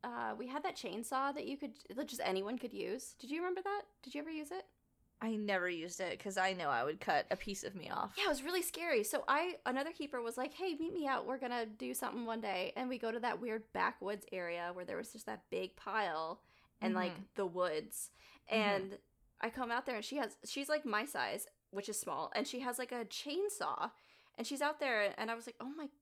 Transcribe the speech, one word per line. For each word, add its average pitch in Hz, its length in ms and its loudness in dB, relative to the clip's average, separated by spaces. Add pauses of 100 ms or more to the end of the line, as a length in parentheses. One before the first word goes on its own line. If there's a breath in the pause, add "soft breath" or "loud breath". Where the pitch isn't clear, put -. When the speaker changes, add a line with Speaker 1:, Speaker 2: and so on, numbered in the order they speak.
Speaker 1:
uh, 240 320 0
we 254 80 -4
had 277 160 -2
that 381 140 -2
chainsaw 262 580 0
that 294 120 -4
you 277 120 -2
could, 247 140 -6 (240)
that 262 120 0
just 240 160 -6
anyone 190 340 2
could 247 140 -6
use. 202 460 -4
Did 254 120 -12
you 320 100 0
remember 370 220 0
that? 403 200 0 (200)
Did 247 120 -14
you 285 80 -2
ever 320 80 -6
use 302 200 -4
it? 370 140 -4 (560)
Speaker 2:
I 220 160 0
never 196 320 4
used 175 320 -2
it 180 220 0
'cause 196 140 -2
I 190 160 4
know 175 160 0
I 123 160 4
would 156 160 0
cut - 300 6
a 185 60 4
piece - 280 -4
of 196 100 -4
me - 160 -8
off. - 280 -2
Speaker 1:
Yeah, 403 60 2
it 403 40 6
was 262 140 2
really 349 200 2
scary. 320 400 2
So 247 240 2
I, 339 380 4
another 269 280 2
keeper 285 280 -4
was 233 160 -2
like, 262 180 -2
"Hey, 359 200 0
meet 320 180 -2
me 320 160 0
out. 262 180 2
We're 254 120 -2
gonna 240 280 0
do 247 280 -6
something 240 320 -2
one 226 160 -2
day." 190 340 0
And 254 120 -2
we 247 100 -2
go 226 120 0
to 226 100 -2
that 240 200 0
weird 220 220 -2 (100)
backwoods 190 580 2
area 175 440 -2
where 180 100 -6
there 175 140 -4
was 226 140 -6
just 220 140 -12
that - 240 -8
big 185 260 -2
pile 170 680 0 (400 soft breath)
and, 185 120 4
like, 180 180 2
Speaker 2:
Mm-hmm. 190 100 -10 (140)
Speaker 1:
the 196 100 2
woods. 175 640 0 (420 loud breath)
Speaker 2:
Mm-hmm. 220 80 6
Speaker 1:
And 196 380 4 (420)
I 226 100 0
come 240 200 -2
out 247 160 2
there 247 100 0
and 214 80 -4
she 277 120 -4
has, 233 280 0
she's, 277 240 -4
like, 302 160 4
my 214 220 2
size, 131 400 0 (240)
which 196 180 -4
is 208 100 -2
small, 151 360 0
and 254 120 2
she 247 140 -4
has, 247 180 -2
like, 254 140 -2
a 233 140 -2
chainsaw. 294 840 -2 (480 loud breath)
And 226 80 -4
she's 277 140 -2
out 294 200 2
there 220 360 4
and 220 140 -2
I 233 40 0
was 233 120 -10
like, 247 140 -12
"Oh 247 140 -6
my 311 140 -6 (140)